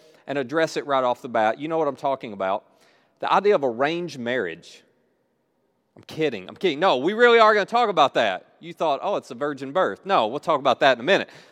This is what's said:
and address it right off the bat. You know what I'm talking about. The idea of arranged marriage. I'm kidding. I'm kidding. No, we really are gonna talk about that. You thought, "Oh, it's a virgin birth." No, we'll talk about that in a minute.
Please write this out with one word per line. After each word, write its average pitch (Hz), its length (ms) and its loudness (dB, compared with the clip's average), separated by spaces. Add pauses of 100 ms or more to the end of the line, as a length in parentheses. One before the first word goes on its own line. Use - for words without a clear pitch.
(300)
and 139 80 -4
address 151 380 -2
it 135 100 -6
right 135 200 0
off 123 160 -2
the 135 80 -12
bat. 113 280 2
You 143 120 -10
know 165 80 -4
what 160 100 0
I'm 135 80 -4
talking 135 380 -6
about. 95 320 -4 (540)
The - 120 -2
idea 202 240 4
of 147 80 0
arranged 139 560 -2
marriage. 113 640 -6 (1120)
I'm - 80 -20
kidding. 120 460 -6
I'm 107 80 -16
kidding. 156 240 -2
No, 175 160 2
we 151 160 -2
really 233 260 6
are 220 140 6
gonna 202 120 0
talk 233 220 0
about 160 280 2
that. 101 300 0 (140)
You 165 140 -18
thought, 156 280 -2
"Oh, 196 140 -4
it's 135 160 -8
a 127 40 -14
virgin 139 360 -8
birth." 139 340 -2
No, 175 220 2
we'll 131 140 -6
talk 160 180 -2
about 131 220 0
that 135 160 4
in - 20 -18
a 113 40 -10
minute. 151 260 0 (220)